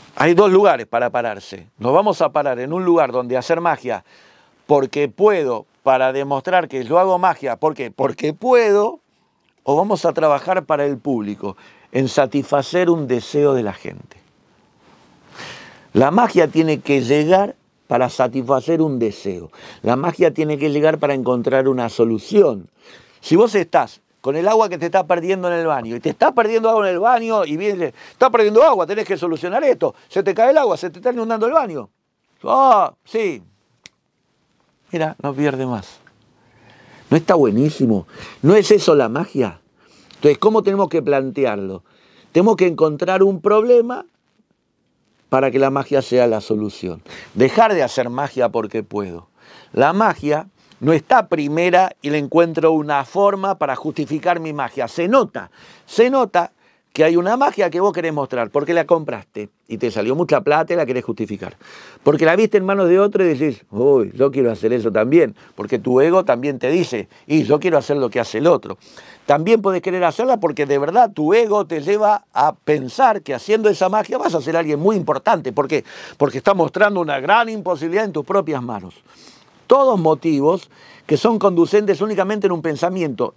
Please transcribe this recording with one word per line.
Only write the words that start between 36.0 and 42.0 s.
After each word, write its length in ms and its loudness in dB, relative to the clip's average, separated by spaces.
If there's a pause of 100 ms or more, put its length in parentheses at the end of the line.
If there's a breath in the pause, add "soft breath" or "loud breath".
¿No 80 2
está 180 2
buenísimo? 720 2 (340 loud breath)
¿No 140 6
es 160 4
eso 240 4
la 140 4
magia? 500 -4 (560 soft breath)
Entonces, 240 2
¿cómo 240 2
tenemos 260 0
que 120 -2
plantearlo? 800 -2 (480 soft breath)